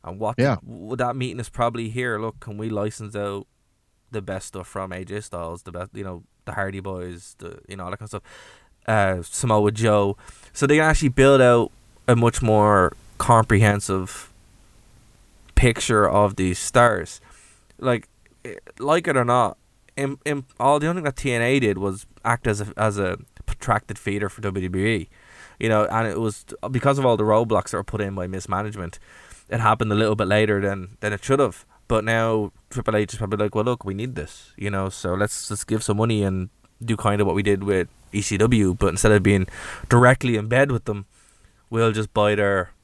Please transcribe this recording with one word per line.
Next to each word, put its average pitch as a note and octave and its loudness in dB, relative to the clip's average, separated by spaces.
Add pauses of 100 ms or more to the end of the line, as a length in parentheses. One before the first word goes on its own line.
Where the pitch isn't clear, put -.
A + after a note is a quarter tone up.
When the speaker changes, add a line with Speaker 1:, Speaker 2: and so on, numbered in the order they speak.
Speaker 1:
And F#2 -14
what A2 -4
Speaker 2:
Yeah. B2 0 (100)
Speaker 1:
w-, A2+ -12
that B2 -2
meeting B2 -8
is A#2 -12
probably A#2 -4
here, A#2 -6
"Look, A2 -8
can G#2 -14
we A2 -8
license G#2+ -6
out G2+ -8 (640)
the A2 -8
best F#2+ -10
stuff F#2 -14
from F#2+ -10
A F#2 -10
J G2+ -10
Styles, E2+ -12
the F#2 -16
best, F2+ -12
you G#2 -12
know, F2+ -12 (220)
the G#2 -12
Hardy G2 -6
Boys, F2+ -12
the, E2+ -16
you F#2+ -16
know, F2+ -12
all F#2 -10
that G2+ -10
kind G#2+ -14
of G2+ -10
stuff, - -20 (640)
uh, G2 0
Samoa G#2+ 2
Joe." G#2 2 (360)
So C#3 0
they D3 4
can D#3 4
actually D#3 2
build C3+ 8
out A#2+ 6 (360)
a B2 6
much A#2 2
more G#2 6 (240)
comprehensive G#2 2 (1200)
picture A2+ 4
of G2+ 2
these F#2 0
stars. A2 0 (600)
Like, B2 -2 (380)
eh, A2+ -14 (240)
like E3 0
it C3+ 2
or A#2+ 2
not, A#2+ 2 (400)
in, C#3 -6
in, C#3+ -6 (120)
all C#3+ 2
the D3+ -2
only F3 -2
thing D3+ -8
that C3+ -4
T C3 -4
N A#2 0
A C3 2
did G2+ 0
was G2 -6 (180)
act A#2 -2
as G#2 -2
a, G#2 -10
as G#2 0
a F#2 -2 (280)
protracted - -4
feeder G2+ -4
for - -14
W F#2+ -4
W F#2 -2
E. G#2+ -2 (500)
You A2+ -2
know, G#2+ 2
and A2+ -2
it F#2 -4
was A2 -6 (260)
because C3+ 0
of C3+ -2
all A#2 4
the G#2+ 0
roadblocks G#2+ 2
that F#2+ -4
were F#2+ -4
put G#2 -8
in G2 -6
by F2+ -6
mismanagement, F#2+ -8 (500)
it A#2 -4
happened A2 2
a G#2 0
little G#2+ 2
bit G#2 -2
later G#2 2
than, G2 -6
than G#2 -4
it G2+ -8
should C3+ 2
have. A2+ -2 (240)
But A2 0
now A2+ 0 (160)
Triple A2+ -4
H G#2+ 0
is - -12
probably G#2 -2
like, G#2 -2
"Well, A2 0
look, B2 -2
we G2 -6
need B2 -8
this, - -12
you G2+ -6
know, G2 -2
so F2+ -4
let's, - -4
let's G#2 -8
give A2 -2
some G#2 0
money A2 0
and F#2 -4 (340)
do A2+ -2
kind G#2 0
of G2 4
what E2+ 0
we G2+ 0
did G2+ 0
with F#2+ 0 (260)
E G#2 -2
C G2+ -4
W, G#2+ 4
but G2+ 0
instead G2 2
of G2+ 6
being F#2+ 4 (420)
directly B2 6
in G#2 -4
bed C3 2
with A#2 -4
them, G2+ -8 (640)
we'll A2+ 2
just G#2+ -4
buy G#2 2
their G2+ 0 (120)